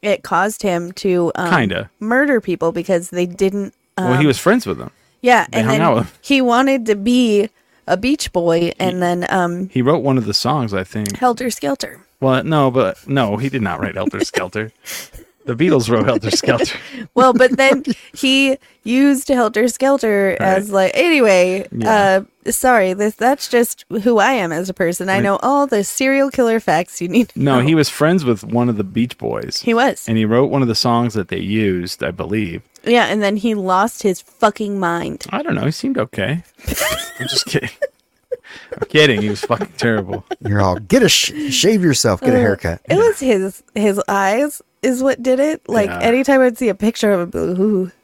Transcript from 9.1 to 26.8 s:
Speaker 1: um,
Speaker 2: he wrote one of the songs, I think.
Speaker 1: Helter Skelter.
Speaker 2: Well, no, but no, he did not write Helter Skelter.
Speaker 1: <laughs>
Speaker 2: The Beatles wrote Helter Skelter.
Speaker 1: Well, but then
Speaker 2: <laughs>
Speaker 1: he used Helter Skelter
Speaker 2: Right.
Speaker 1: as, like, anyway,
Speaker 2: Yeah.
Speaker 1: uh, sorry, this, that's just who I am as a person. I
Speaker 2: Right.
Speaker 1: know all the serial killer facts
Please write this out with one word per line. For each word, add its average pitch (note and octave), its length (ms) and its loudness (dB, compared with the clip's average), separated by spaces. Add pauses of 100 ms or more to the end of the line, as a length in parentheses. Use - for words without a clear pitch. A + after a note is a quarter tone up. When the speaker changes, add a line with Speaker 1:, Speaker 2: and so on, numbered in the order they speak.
Speaker 1:
um, F3+ 380 -2
Speaker 2:
he - 120 -2
wrote C3+ 220 2
one C3 160 2
of A2 80 -4
the G#2 80 -2
songs, B2+ 360 -2
I G2 120 -4
think. G#2 340 -6
Speaker 1:
Helter B3 320 0
Skelter. - 520 -6 (180)
Speaker 2:
Well, C3 240 2
no, D3 260 2
but A#2+ 400 -2
no, A#2+ 280 0
he C3 120 -4
did C3 140 -4
not F#2 160 -4
write F#2+ 160 -6
Helter F#2+ 280 -4
Skelter. G#2+ 540 -8
Speaker 1:
<laughs> - 340 -16 (360)
Speaker 2:
The B2 80 -4
Beatles C3+ 340 2
wrote A2+ 160 2
Helter - 240 0
Skelter. - 480 0 (380)
Speaker 1:
Well, B3+ 160 6
but B3+ 240 4
then C4+ 300 2 (140)
Speaker 2:
<laughs> - 140 -20
Speaker 1:
he C4+ 440 0 (260)
used C4+ 460 2
Helter A#3+ 400 2
Skelter A3+ 680 0
Speaker 2:
Right. - 40 -4
Speaker 1:
as, F#3+ 300 0
like, F#3+ 220 2
anyway, G3+ 760 4
Speaker 2:
Yeah. G3 520 2 (220)
Speaker 1:
uh, A#3+ 60 -4
sorry, A#3 400 2
this, G#3 240 -2
that's C4 320 0
just - 380 0 (180)
who A#3 140 2
I G#3 160 4
am F#3 180 -2
as E3+ 160 -4
a F#3 60 -8
person. F3+ 340 -4
I F#3+ 60 0
Speaker 2:
Right. G3 100 0
Speaker 1:
know G3+ 180 0
all C#4+ 240 2
the G#3+ 200 0
serial C4+ 460 0
killer A3+ 280 0
facts E3+ 400 -2